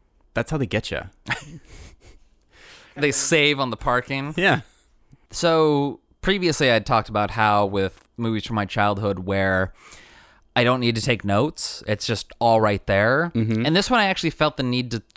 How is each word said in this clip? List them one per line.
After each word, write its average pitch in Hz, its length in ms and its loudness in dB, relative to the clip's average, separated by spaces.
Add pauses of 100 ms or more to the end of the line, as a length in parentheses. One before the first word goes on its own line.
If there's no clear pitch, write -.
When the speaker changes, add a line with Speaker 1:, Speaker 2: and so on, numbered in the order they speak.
(340)
Speaker 1:
that's 113 160 -4
how 160 60 -2
they 139 100 -2
get 101 240 -4
ya. 73 140 -6 (240)
<laughs> - 80 -6 (1600)
Speaker 2:
They 143 160 0
save 147 480 2
on 131 100 0
the 113 60 -4
parking. 135 640 -2
Speaker 1:
Yeah. 175 240 2 (680)
Speaker 2:
So 151 720 2 (220)
previously 175 480 0
I 117 40 4
had 107 120 0
talked 113 240 0
about 104 220 -2
how 104 340 2
with 98 500 -4
movies 113 300 -2
from 113 100 -4
my 104 80 0
childhood 101 560 -2
where 95 540 0 (800)
I 123 80 4
don't 127 160 2
need 120 140 2
to 113 80 -2
take 120 200 -2
notes, 104 640 -2
it's 107 200 -4
just - 320 -4
all 117 220 4
right 104 260 0
there. 127 480 2
Speaker 1:
Mm-hmm. 113 320 0
Speaker 2:
And 160 100 2
this 202 140 2
one 240 100 2
I 208 60 2
actually 185 240 -2
felt 151 260 0
the 135 60 -4
need 123 300 -2
to 113 100 -4 (140)